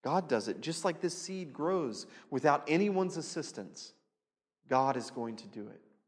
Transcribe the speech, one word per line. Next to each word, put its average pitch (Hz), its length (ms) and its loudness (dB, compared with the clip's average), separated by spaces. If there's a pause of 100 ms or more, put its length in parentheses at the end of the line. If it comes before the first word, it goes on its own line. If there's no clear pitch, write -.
God 160 260 2
does 110 200 2
it. - 120 -2
Just 160 240 -6
like 175 160 0
this 170 160 -2
seed 185 360 -8
grows 147 540 0 (240)
without 143 380 4
anyone's 185 480 4
assistance, - 760 -8 (760)
God 131 280 4
is 117 140 -6
going 117 260 -6
to - 100 -16
do 104 220 -10
it. 92 120 -16 (280)